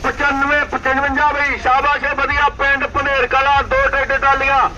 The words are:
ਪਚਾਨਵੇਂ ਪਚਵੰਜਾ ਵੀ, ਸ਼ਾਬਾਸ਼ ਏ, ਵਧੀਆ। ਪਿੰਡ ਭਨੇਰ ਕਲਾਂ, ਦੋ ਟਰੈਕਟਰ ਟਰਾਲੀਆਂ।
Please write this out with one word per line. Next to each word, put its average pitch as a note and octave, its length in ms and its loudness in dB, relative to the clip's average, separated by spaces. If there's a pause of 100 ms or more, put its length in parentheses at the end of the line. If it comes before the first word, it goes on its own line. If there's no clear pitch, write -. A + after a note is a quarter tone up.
ਪਚਾਨਵੇਂ C#4 600 0
ਪਚਵੰਜਾ C#4 640 0
ਵੀ, C#4 260 -2
ਸ਼ਾਬਾਸ਼ C4+ 460 2
ਏ, C#4+ 120 -2
ਵਧੀਆ। C#4 340 0
ਪਿੰਡ C#4 380 0
ਭਨੇਰ C#4 400 -2
ਕਲਾਂ, C4+ 360 2
ਦੋ C4 120 -2 (140)
ਟਰੈਕਟਰ C4+ 280 -2
ਟਰਾਲੀਆਂ। C4+ 600 2